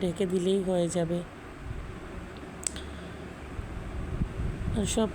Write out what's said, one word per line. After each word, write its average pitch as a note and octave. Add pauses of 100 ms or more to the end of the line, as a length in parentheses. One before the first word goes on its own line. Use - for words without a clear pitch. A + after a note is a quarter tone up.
ঢেকে F3+
দিলেই F#3+
হয়ে F3+
যাবে। E3+ (3500)
আর G#3
সব A3